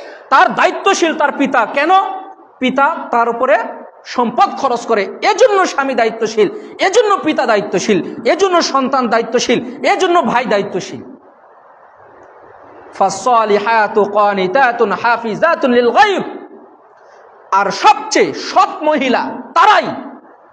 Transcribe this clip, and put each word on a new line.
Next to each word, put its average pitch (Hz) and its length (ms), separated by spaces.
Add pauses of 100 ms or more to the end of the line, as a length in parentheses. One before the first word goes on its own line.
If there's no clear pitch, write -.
(300)
তার 302 240
দায়িত্বশীল 339 600
তার 294 180
পিতা। 262 340
কেন? 285 240 (680)
পিতা 277 380 (140)
তার 233 180
উপরে 247 300 (460)
সম্পদ 330 540
খরচ 247 280
করে, 214 160 (200)
এজন্য 392 440
স্বামী 269 280
দায়িত্বশীল, 220 560 (280)
এজন্য 392 460
পিতা 294 220
দায়িত্বশীল, 196 800
এজন্য 349 380
সন্তান 262 460
দায়িত্বশীল, - 760
এজন্য 349 380
ভাই 240 220
দায়িত্বশীল। 196 580 (1900)
"ফাসসালিহাতু 214 1080
কানিতাতুন 208 880
হাফিজাতুন 240 800
লিল 240 180
গায়ব", 359 320 (1300)
আর 196 160
সবচেয়ে 226 640
সৎ - 480
মহিলা 269 480 (240)
তারাই, 349 320 (680)